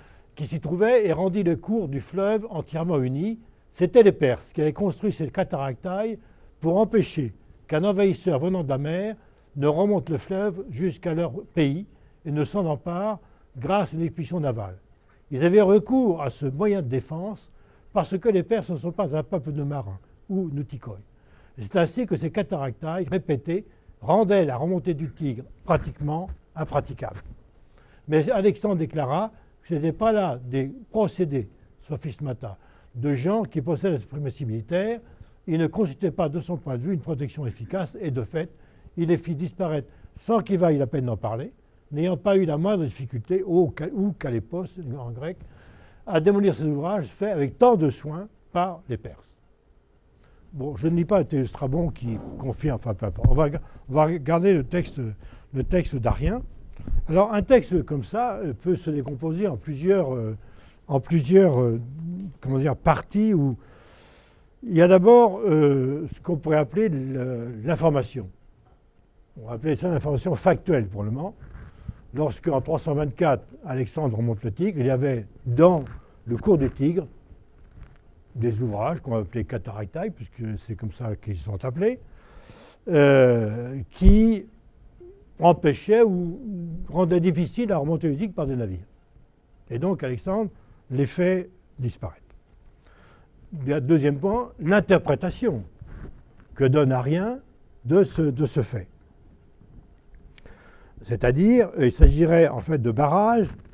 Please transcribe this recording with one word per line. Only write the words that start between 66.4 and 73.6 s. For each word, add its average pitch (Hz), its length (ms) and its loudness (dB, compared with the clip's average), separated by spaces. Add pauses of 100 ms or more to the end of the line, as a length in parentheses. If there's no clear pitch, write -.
appeler 175 320 0
le, 127 600 -6 (140)
l'information. 139 640 0 (1120)
On 110 60 -16
va 120 60 -10
appeler 139 220 -2
ça 180 140 -4
l'information 151 460 -2
factuelle 151 520 2
pour 101 160 -8
le 107 80 -4
moment. 160 240 -6 (800)
Lorsque, 143 360 -4
en 135 100 2
trois 156 200 -2
cent 156 140 -4
vingt-quatre, 147 520 0 (200)